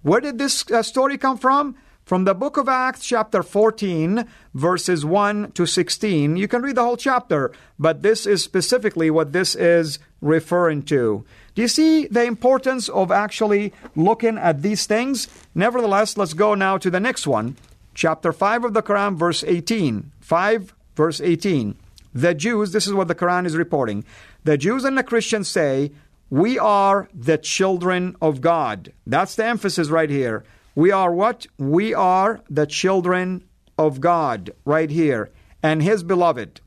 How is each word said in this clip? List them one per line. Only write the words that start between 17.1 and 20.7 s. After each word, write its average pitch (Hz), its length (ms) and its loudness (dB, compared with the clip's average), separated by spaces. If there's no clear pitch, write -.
one. 120 300 -2
Chapter 160 400 -2
five 226 320 0
of 233 80 -4
the 214 100 2
Quran, 202 340 0
verse 165 300 0
eighteen. 175 720 -2
Five, 190 560 -2